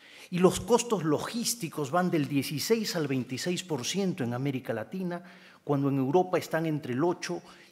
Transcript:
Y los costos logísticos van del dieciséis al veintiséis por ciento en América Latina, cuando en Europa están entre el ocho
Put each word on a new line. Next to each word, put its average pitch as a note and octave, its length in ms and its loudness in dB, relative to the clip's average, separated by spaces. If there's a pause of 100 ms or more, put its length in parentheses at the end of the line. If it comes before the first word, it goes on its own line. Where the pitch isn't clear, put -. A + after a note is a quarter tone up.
(280)
Y F3+ 100 -2
los F3+ 220 6
costos G#3 440 2
logísticos D3+ 880 -2
van F3+ 180 2
del D3 160 2
dieciséis D3 680 0
al D#3 100 0
veintiséis C3 560 -2
por B2+ 220 -4
ciento F3+ 400 -2
en A#2+ 100 -2
América C3 380 -2
Latina, F3 500 -6 (400)
cuando C#3 260 2
en C#3 100 2
Europa F3+ 400 4
están E3 280 -2
entre B2+ 280 -2
el C3 80 0
ocho F3 400 0 (300)